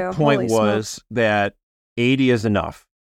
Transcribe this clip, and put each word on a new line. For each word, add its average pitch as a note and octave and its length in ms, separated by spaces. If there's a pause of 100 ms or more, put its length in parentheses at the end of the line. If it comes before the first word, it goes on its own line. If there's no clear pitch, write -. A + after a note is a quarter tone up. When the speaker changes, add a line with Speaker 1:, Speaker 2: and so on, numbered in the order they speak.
Speaker 1:
you. F#3 60
Speaker 2:
point C#3+ 300
Speaker 1:
Holy A#2+ 80
Speaker 2:
was G#2+ 380
Speaker 1:
smokes. - 220
Speaker 2:
that G#2+ 460 (420)
eighty B2+ 320
is A2+ 160
enough, F#2+ 400 (140)